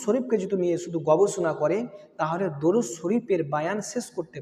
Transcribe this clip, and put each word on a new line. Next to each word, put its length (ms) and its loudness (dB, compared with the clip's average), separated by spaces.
শরীফকে 400 2
যদি 200 -2
নিয়ে 200 2
শুধু 160 -4
গবেষণা 520 4
করে, 160 2
তাহলে 260 0
দরুদ 240 4
শরীফের 440 0
বায়ান 240 -2
শেষ 140 -6
করতে 260 -8